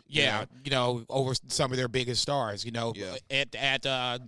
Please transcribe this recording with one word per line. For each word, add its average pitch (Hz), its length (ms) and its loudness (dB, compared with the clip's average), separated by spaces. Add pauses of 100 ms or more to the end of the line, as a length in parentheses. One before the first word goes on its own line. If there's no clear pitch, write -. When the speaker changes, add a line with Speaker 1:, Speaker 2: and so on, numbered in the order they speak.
Speaker 1:
you 143 140 2
Speaker 2:
Yeah, 117 180 2
Speaker 1:
know. 104 60 -4 (180)
Speaker 2:
you 139 80 -6
know, 123 360 2
over 131 240 2 (140)
some 139 240 0
of 127 60 0
their 127 100 2
biggest 123 360 0
stars, 113 420 0
you 117 80 -6
know. 117 240 -2
Speaker 1:
Yeah. 98 180 -6 (160)
Speaker 2:
At, 139 240 0
at, 135 320 0
uh, 127 420 0